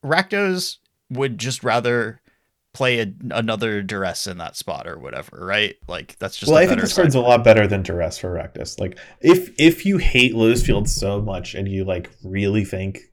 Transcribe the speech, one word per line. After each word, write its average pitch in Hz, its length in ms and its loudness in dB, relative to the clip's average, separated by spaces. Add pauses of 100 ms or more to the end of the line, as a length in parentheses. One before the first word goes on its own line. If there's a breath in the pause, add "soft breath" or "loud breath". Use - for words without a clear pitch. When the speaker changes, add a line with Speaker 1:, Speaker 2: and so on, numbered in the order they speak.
Speaker 1:
Rakdos 185 720 -2 (340)
would 127 280 -4
just 120 260 -6
rather 117 560 0 (520)
play 123 280 0
a, 101 120 -4 (200)
another 110 500 -2
Duress 95 440 -6
in 90 120 -10
that 82 180 -12
spot 71 300 -10
or 85 120 -14
whatever, 65 460 -14
right? 101 320 -2 (100)
Like, - 320 -14
that's - 200 -8
just - 120 -2
Speaker 2:
Well, 156 80 8
Speaker 1:
a 165 40 8
Speaker 2:
I 185 40 6
think 185 120 0
Speaker 1:
better 226 80 -2
Speaker 2:
this - 80 -4
card's 160 200 4
a 135 40 2
Speaker 1:
sideboard. 120 100 2 (100)
Speaker 2:
lot 113 60 -2
better 107 220 8
than 98 160 -2
Duress 87 360 -6
for 90 140 -8
Rakdos. - 480 -10
Like, 98 180 -8 (220 loud breath)
if, 180 380 4
if 165 260 4
you 196 140 2
hate 123 360 4
Lotus 113 300 4
Field 104 240 0
so 101 320 -2
much 95 340 -8
and 101 140 -6
you, 95 160 -2
like, 90 260 -6 (140)
really 98 400 -2
think 95 360 -8 (120)